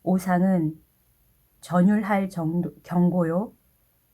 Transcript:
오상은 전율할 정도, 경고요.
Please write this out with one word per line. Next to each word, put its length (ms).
오상은 800
전율할 680
정도, 440
경고요. 720